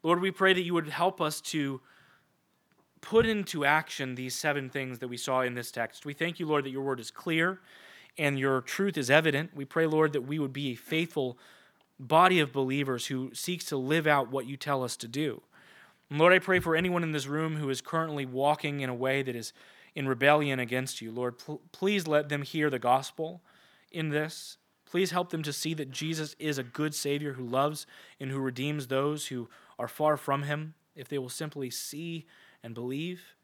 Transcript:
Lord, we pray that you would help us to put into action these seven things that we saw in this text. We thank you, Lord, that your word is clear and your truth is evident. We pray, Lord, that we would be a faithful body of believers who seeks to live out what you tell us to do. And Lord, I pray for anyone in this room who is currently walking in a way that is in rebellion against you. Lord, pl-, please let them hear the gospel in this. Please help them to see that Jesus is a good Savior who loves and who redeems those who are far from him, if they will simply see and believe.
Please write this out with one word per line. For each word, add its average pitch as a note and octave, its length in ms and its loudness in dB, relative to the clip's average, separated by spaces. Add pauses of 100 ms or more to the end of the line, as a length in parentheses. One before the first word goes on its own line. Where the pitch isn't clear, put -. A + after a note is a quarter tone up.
Lord, F3 180 4
we F#3+ 100 2
pray F#3+ 220 4
that F#3 80 4
you F3 140 -2
would D#3+ 140 0
help F3 340 0
us D3+ 180 -2
to C#3 400 -4 (1200)
put A3+ 240 6
into G3 400 0
action C#3+ 500 2
these B2+ 200 -6
seven C#3+ 340 -2
things C3 300 -6
that B2+ 100 -8
we A#2+ 80 -8
saw C3 240 0
in B2 140 0
this A#2+ 160 -8
text. - 340 -6
We D3 80 -6
thank E3 260 -4
you, F3 60 -4
Lord, D3+ 220 0
that C3+ 40 -6
your C3+ 120 -6
word C3+ 180 -2
is A2 100 -10
clear E3+ 500 0 (580)
and C#3+ 200 2
your C3+ 220 2
truth F#3 380 -2
is B2+ 120 -2
evident. D#3 460 4
We C#3 80 -8
pray, D#3+ 220 0
Lord, D#3 260 4
that C3 140 -4
we D3+ 120 -4
would C#3 140 -2
be C#3 200 -4
a - 20 -4
faithful D#3 640 -2 (600)
body E3 420 6
of C3+ 120 2
believers C3+ 540 0
who C3 260 -4
seeks - 340 -6
to C#3+ 120 -2
live D3+ 280 2
out C#3 240 4
what C3 160 -4
you C3+ 120 -10
tell C3+ 260 -2
us A#2+ 140 -6
to A#2 100 -10
do. C#3 320 -4 (680)
And C#3+ 80 -2
Lord, E3+ 140 10
I F#3 60 8
pray F3+ 200 2
for E3 160 0
anyone F3 280 2
in D#3+ 100 -2
this C#3 140 -2
room D#3 300 -2
who D3 120 -2
is C3 140 -2
currently D#3 420 -4
walking C#3+ 560 0
in C3 80 -4
a B2 60 -4
way C3 280 0
that B2+ 140 -4
is A2+ 160 -10 (420)
in C3+ 140 -4
rebellion C#3 500 6
against B2+ 440 -4
you. A2+ 100 -10
Lord, B2 260 -4
pl-, - 220 -12 (100)
please F#3+ 360 0
let D3 240 4
them C#3+ 100 -2
hear D3+ 300 0
the B2+ 80 -2
gospel C#3 640 0 (500)
in D#3+ 160 -2
this. D3+ 480 -4 (300)
Please F3+ 240 0
help F3+ 180 -2
them D#3+ 140 -4
to D3 100 -4
see D#3+ 220 -4
that C#3+ 160 -6
Jesus D#3 480 -6
is D3+ 180 -2
a C3+ 60 -4
good D3 320 -4
Savior C#3+ 400 -2
who B2+ 100 -8
loves C#3 420 0 (320)
and C3+ 120 -6
who C3+ 80 -2
redeems C3+ 480 -2
those C#3+ 400 0
who A#2+ 240 -8 (280)
are A#2+ 80 -4
far D3+ 300 2
from C#3+ 280 -2
him, D3+ 280 -4 (240)
if C3+ 120 -14
they C#3+ 100 -4
will B2+ 100 -6
simply C#3+ 400 -6
see D#3+ 560 -8 (380)
and A#2 120 -12
believe. D3 680 -6